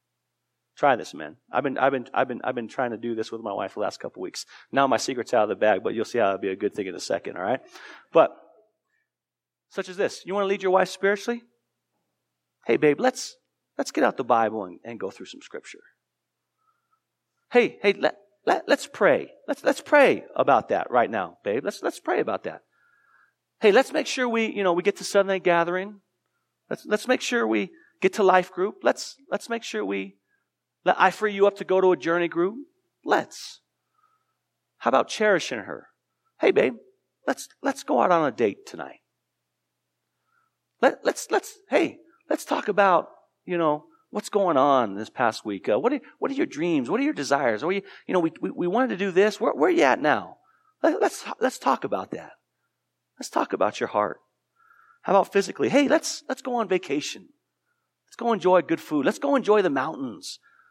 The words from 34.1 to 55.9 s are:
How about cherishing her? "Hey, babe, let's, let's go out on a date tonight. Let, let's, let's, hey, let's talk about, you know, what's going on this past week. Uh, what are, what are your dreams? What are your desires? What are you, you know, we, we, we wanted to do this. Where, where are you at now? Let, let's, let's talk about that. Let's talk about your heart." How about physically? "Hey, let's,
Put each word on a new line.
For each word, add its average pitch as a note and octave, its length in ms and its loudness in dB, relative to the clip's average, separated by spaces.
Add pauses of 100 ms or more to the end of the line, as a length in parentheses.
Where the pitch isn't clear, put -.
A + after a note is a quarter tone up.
How - 120 -2
about C3 180 2
cherishing F#3 520 -2
her? D#2+ 280 -14 (520)
"Hey, - 120 4
babe, - 240 4 (500)
let's, - 220 -4 (140)
let's C4+ 220 -4
go - 180 0
out F#3 100 4
on E3 160 2
a B2+ 40 -2
date G#2+ 360 -2
tonight. C#2+ 320 -14 (1800)
Let, C4 220 2
let's, - 280 -4
let's, - 260 -2 (120)
hey, - 300 0 (300)
let's - 160 -4
talk - 220 -4
about, F#3+ 420 2 (360)
you F3+ 120 -4
know, D3+ 280 -2 (240)
what's - 200 -8
going F#3 280 2
on C3 360 4
this G#2 160 -10
past A#2 360 -2
week. G2+ 220 -8
Uh, G#2+ 120 2
what A#3 140 0
are, C#4+ 80 -6 (180)
what - 100 -4
are C4+ 60 -8
your C4+ 100 -2
dreams? D3 440 -2
What G3+ 100 -2
are C#4 40 -2
your C#4 100 -2
desires? C3+ 500 -2
What D#3+ 60 -2
are G3 80 -2
you, G3 40 -6 (240)
you - 80 -6
know, F#3 60 4
we, E3 200 0
we, - 120 -6
we F3 160 -4
wanted A#3 220 0
to G#3 80 -6
do G3 120 -2
this. G3 300 2
Where, B3 140 0
where D#4 160 2
are F4+ 40 4
you E4+ 100 4
at B2 160 4
now? A#2 380 0 (460)
Let, F#4+ 180 2
let's, - 240 -2 (140)
let's - 180 -2
talk - 280 -2
about F#2+ 260 -6
that. E2+ 220 -14 (840)
Let's - 140 -12
talk - 220 -2
about - 260 0
your A#2+ 100 -4
heart." G#2 300 -2 (800)
How - 120 0
about G3 200 4
physically? F#3 360 0
"Hey, C4+ 180 4
let's, - 420 0